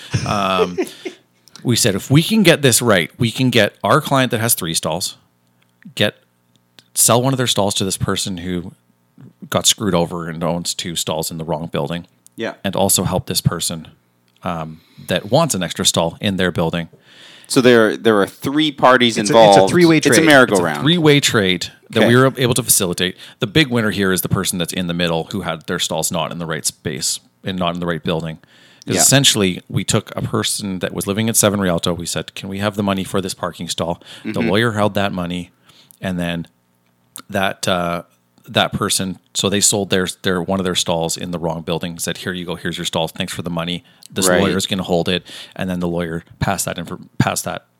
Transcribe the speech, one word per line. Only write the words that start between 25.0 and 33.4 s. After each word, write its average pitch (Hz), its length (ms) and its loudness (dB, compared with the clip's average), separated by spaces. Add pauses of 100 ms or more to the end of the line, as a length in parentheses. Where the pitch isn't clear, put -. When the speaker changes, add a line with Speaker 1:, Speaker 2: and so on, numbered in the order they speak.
Speaker 1:
who 98 100 -6
had 82 240 -8
their 90 120 -4
stalls 80 320 -4
not 82 220 -4
in 85 60 -10
the 85 80 -8
right 78 180 -6
space - 560 -6 (240)
and 95 140 -6
not 87 160 -2
in 87 60 -8
the 85 60 -6
right 85 160 -4
building. 80 360 -4 (480)
'Cause - 80 -2
Speaker 2:
Yeah. 90 80 2
Speaker 1:
essentially, 107 680 2
we 101 160 -2
took - 320 -2
a - 60 -6
person 104 560 -4
that 92 160 -4
was 90 120 -6
living 104 220 0
at 113 80 -2
Seven 101 240 2
Rialto. 90 320 0
We 85 140 -8
said, - 280 -8
"Can - 140 -12
we 98 120 -8
have 104 160 -2
the 107 60 -2
money 98 220 -2
for 98 160 -4
this 90 140 -6
parking 85 340 -8